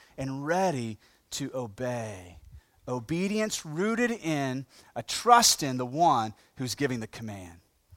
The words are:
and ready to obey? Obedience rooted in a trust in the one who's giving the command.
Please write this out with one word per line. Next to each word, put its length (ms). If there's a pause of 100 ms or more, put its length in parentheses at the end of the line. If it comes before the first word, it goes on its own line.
(200)
and 260
ready 540 (320)
to 240
obey? 800 (520)
Obedience 800
rooted 460
in 560 (280)
a 80
trust 600
in 160
the 80
one 480 (220)
who's 180
giving 260
the 60
command. 540 (360)